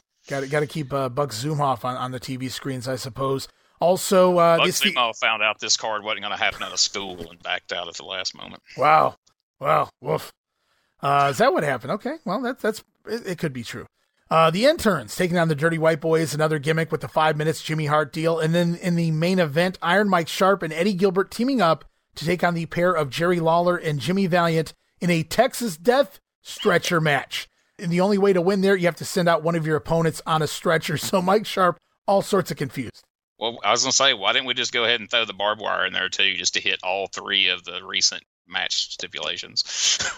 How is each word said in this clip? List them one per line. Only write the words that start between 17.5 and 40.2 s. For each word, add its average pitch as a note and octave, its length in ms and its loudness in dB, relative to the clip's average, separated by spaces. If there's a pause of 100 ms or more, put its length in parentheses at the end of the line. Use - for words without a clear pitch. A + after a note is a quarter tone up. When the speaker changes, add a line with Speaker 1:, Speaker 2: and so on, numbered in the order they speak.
Speaker 1:
Jimmy D#3 240 -2
Hart D3+ 260 0
deal. D#3+ 280 0
And D#3+ 140 2
then F3 200 2
in E3+ 220 -2
the E3 160 2
main F3 260 2
event, E3+ 420 0
Iron F#3+ 280 2
Mike E3+ 180 2
Sharp F#3+ 380 2
and D#3 80 -6
Eddie F3+ 220 0
Gilbert F#3+ 360 2
teaming B3 320 0
up D#3+ 220 2 (320)
to - 80 -12
take E3+ 180 0
on F3 120 2
the E3+ 120 -4
pair F3 260 0
of D3+ 160 0
Jerry F3 300 0
Lawler E3+ 380 2
and D3+ 240 -2
Jimmy F#3 260 0
Valiant E3 480 2 (260)
in F3+ 100 0
a E3 120 2
Texas A3+ 540 0
Death A#3+ 420 2 (240)
Stretcher - 580 0
match. - 480 -2 (300)
And F3 140 -4
the F3 80 2
only G3+ 180 4
way G3 140 4
to F3+ 100 4
win F#3+ 200 2
there, G3 120 6
you F3+ 120 2
have E3 100 2
to - 80 -12
send F3 240 0
out D#3+ 160 2
one E3+ 100 0
of E3 100 0
your D#3 120 0
opponents E3 500 0
on D#3+ 160 2
a D3 60 0
stretcher. D#3+ 500 -2
<laughs> - 0 -
So - 240 0
Mike G3 240 2
Sharp, F3+ 320 0 (300)
all G3 120 4
sorts F#3 300 0
of C#3 60 -6
confused. B2+ 480 -8 (340)
Speaker 2:
Well, A2+ 240 -4
I - 80 2
was A#2 140 4
gonna B2+ 80 0
say, C3+ 200 4
why G#2 200 0
didn't C3 140 0
we B2 80 -2
just B2 180 -4
go B2 120 2
ahead A#2+ 140 2
and G#2 120 -10
throw A#2 140 2
the G#2 100 -8
barbed G#2 260 -2
wire F#2 260 -2
in F#2 60 -4
there F#2 160 -2
too, G2 260 0
just F2 200 -2
to F2+ 60 0
hit F#2+ 220 -2
all F#2+ 240 -4
three G2 420 -2
of F2+ 160 -2
the F2+ 200 -12
recent F#2 400 -4 (240)
match - 460 -4
stipulations? - 1040 -4 (100)
<laughs> - 100 -6